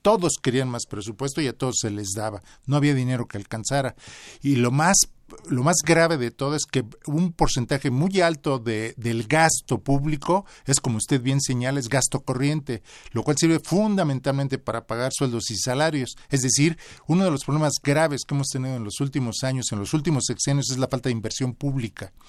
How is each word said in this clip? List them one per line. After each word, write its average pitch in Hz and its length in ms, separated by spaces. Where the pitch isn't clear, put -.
todos 190 400
querían 131 280
más 120 160
presupuesto 113 560
y 147 60
a 117 100
todos 127 240
se 113 100
les 101 240
daba, 107 260
no 135 120
había 143 180
dinero 127 320
que - 100
alcanzara. 120 580
Y 139 140
lo 120 160
más, 160 240
lo 127 160
más 170 220
grave 165 320
de 120 140
todo 143 240
es 147 100
que 131 180
un 165 260
porcentaje 135 600
muy 185 280
alto 156 400
de, 113 380
del 113 300
gasto 156 520
público 151 640
es, 139 160
como 117 160
usted 131 240
bien 135 180
señala, 131 400
es 117 80
gasto 135 340
corriente, 139 600
lo 113 120
cual 143 140
sirve 160 220
fundamentalmente 143 1000
para 113 300
pagar 123 260
sueldos 120 380
y 107 60
salarios. 135 580
Es 135 120
decir, 139 360
uno 180 160
de 185 80
los 135 140
problemas 147 360
graves 147 460
que - 80
hemos 139 140
tenido 131 260
en 117 80
los 104 160
últimos 135 440
años, 131 280
en 107 80
los 101 140
últimos 151 340
sexenios, 139 440
es 127 80
la 131 100
falta 127 200
de 123 40
inversión 113 400
pública. 127 580